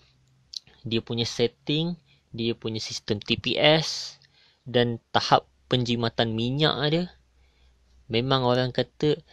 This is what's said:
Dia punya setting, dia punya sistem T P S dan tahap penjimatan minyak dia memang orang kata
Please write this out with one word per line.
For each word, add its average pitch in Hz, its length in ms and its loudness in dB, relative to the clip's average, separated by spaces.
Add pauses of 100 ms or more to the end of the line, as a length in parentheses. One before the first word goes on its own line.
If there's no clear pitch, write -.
(840)
Dia 113 160 -2
punya 117 240 -4
setting, 156 720 -2 (400)
dia 113 220 -2
punya 110 260 -6
sistem - 400 -6
T 113 160 -2
P - 160 -4
S - 640 2 (480)
dan 120 320 0 (160)
tahap - 320 4 (240)
penjimatan 117 640 0
minyak 127 400 0 (160)
dia 170 140 0 (1080)
memang 131 320 2
orang 123 320 0
kata - 580 -2